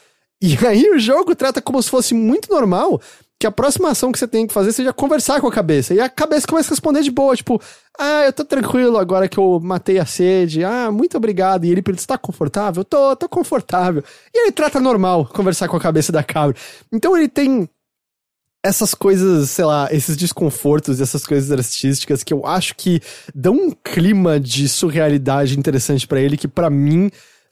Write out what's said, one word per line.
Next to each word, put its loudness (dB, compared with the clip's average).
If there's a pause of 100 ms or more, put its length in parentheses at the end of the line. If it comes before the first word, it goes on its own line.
(420)
E 2
aí 4
o 4
jogo 2
trata -2
como -2
se -2
fosse 0
muito 0
normal 2 (380)
que -2
a 0
próxima 0
ação 0
que -4
você -4
tem 0
que -8
fazer 0
seja -2
conversar 0
com 0
a -2
cabeça. 0
E 4
a 2
cabeça -2
começa 0
a -2
responder 0
de 0
boa, 2
tipo, -2 (380)
"Ah, 0
eu 2
tô -6
tranquilo 0
agora 0
que -10
eu 4
matei 0
a 0
sede. 0
Ah, -2
muito -2
obrigado." 0
E 2
ele 2
pergunta, -4
"Você -14
tá -2
confortável?" -4
"Tô, 2
tô -6
confortável." -2 (320)
E 2
ele 2
trata 0
normal 2
conversar -2
com -2
a -2
cabeça 0
da 0
cabra. 0 (360)
Então 2
ele 2
tem 0 (960)
essas -2
coisas, 2
sei -2
lá, 2
esses -2
desconfortos, -2
essas -4
coisas -2
artísticas -2
que -4
eu -4
acho -4
que 0 (320)
dão 0
um 0
clima 0
de -2
surrealidade 0
interessante -2
pra -2
ele, 0
que -4
pra 0
mim 2 (440)